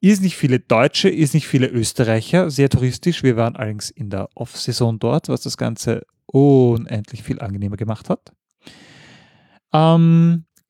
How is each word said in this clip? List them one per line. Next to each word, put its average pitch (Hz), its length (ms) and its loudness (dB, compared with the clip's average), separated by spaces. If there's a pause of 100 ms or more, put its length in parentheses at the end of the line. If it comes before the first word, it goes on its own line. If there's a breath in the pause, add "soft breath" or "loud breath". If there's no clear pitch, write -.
Irrsinnig 190 360 2
viele 127 220 0
Deutsche, 127 520 2
irrsinnig 151 360 0
viele 127 220 0
Österreicher, 120 840 0
sehr 139 180 0
touristisch. 131 540 -2
Wir 127 140 2
waren 117 180 -2
allerdings 107 360 -10
in 104 200 -14
der 98 240 -8
Off-Saison 117 640 -4
dort, 123 300 -2
was 127 140 -4
das 127 140 -10
Ganze 117 460 -6 (240)
unendlich 120 960 2
viel - 180 -8
angenehmer 101 360 -6
gemacht 110 320 -8
hat. - 240 -8 (1400 loud breath)
Ähm, 165 720 4 (260)